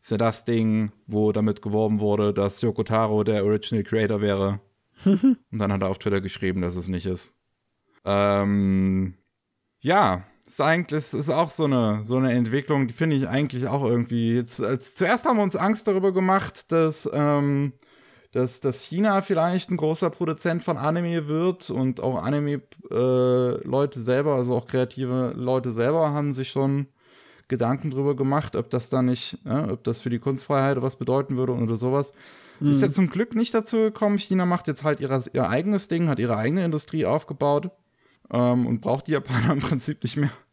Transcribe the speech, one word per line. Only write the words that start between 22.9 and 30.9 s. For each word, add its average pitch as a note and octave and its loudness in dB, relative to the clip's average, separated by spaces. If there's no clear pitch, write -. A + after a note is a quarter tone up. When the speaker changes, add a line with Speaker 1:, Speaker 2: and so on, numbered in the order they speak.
Speaker 1:
Leute C3+ -2
selber, C3+ 0
also B2 0
auch B2 -4
kreative B2+ -2
Leute B2 -2
selber D3 2
haben C#3+ -2
sich C3 -6
schon C#3 0
Gedanken C3 -2
drüber C#3 0
gemacht, C#3 0
ob - -2
das B2 -4
da C3 2
nicht, B2 0
ja, A2 -2
ob G#2 -6
das - -2
für - -6
die A#2 -2
Kunstfreiheit C3+ 0
was C3 -2